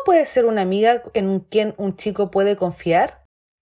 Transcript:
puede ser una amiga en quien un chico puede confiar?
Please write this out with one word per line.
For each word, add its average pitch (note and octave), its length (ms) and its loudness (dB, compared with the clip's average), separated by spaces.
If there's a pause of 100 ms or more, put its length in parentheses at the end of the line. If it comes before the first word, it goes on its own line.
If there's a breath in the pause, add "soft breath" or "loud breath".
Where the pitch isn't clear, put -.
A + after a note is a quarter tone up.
puede E4+ 220 4
ser A#3+ 200 2
una A3 160 0
amiga G#3+ 400 2 (100)
en G3 280 -2
quien G#3+ 360 -2
un G3 200 -6
chico G3+ 340 -4
puede G3 260 0
confiar? F3+ 720 -2 (360)